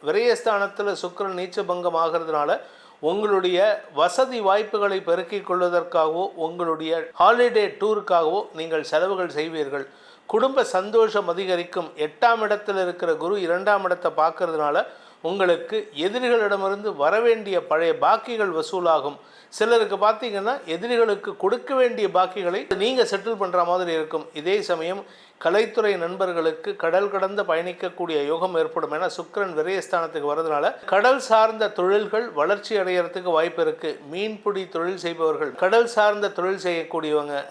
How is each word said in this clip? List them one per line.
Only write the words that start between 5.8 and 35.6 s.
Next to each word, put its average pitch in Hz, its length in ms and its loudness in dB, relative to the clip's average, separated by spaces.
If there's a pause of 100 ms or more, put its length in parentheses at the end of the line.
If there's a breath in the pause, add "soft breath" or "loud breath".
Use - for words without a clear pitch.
உங்களுடைய 165 760 -4 (100)
ஹாலிடே 220 480 6 (140)
டூருக்காகவோ 190 720 2
நீங்கள் 160 300 -4
செலவுகள் 180 460 0
செய்வீர்கள். 147 580 -4 (400 loud breath)
குடும்ப 262 380 2
சந்தோஷம் 208 640 2
அதிகரிக்கும். 175 680 -4
எட்டாம் 220 500 0
இடத்துல 202 360 -2
இருக்கிற 175 320 -2
குரு 175 260 -2
இரண்டாம் 190 440 0
இடத்தை 175 320 0
பார்க்கறதுனால 160 720 0 (360 loud breath)
உங்களுக்கு 202 720 0
எதிரிகளிடமிருந்து 202 1040 0
வரவேண்டிய 196 680 2
பழைய 160 340 2
பாக்கிகள் 208 580 2
வசூலாகும். 156 580 0 (320 loud breath)
சிலருக்கு 214 480 2
பார்த்தீங்கன்னா 214 680 -2
எதிரிகளுக்கு 202 720 0
கொடுக்க 233 380 -2
வேண்டிய 233 340 2
பாக்கிகளை 185 680 0
நீங்க 240 260 2
செட்டில் 208 340 -2
பண்ற 180 280 0
மாதிரி 175 280 0
இருக்கும். 156 420 -4
இதே 180 280 -2
சமயம் 175 420 -4 (400 loud breath)
கலைத்துறை 208 520 2
நண்பர்களுக்கு 175 800 -2
கடல் 185 340 0
கடந்து 196 320 -2
பயணிக்கக்கூடிய 175 840 -2
யோகம் 170 300 -2
ஏற்படும். 156 360 -2
ஏன்னா 165 140 -2
சுக்கிரன் 180 520 -6
விரயஸ்தானத்துக்கு 165 760 -2
வர்றதுனால 156 520 -2
கடல் 240 340 4
சார்ந்த 220 500 2
தொழில்கள் 208 600 0
வளர்ச்சி 196 460 0
அடையறதுக்கு 180 600 0
வாய்ப்பு 170 260 0
இருக்கு. 156 380 -2 (100)
மீன்பிடி 196 580 -4
தொழில் 175 280 -4
செய்பவர்கள், 156 580 -2
கடல் 214 320 4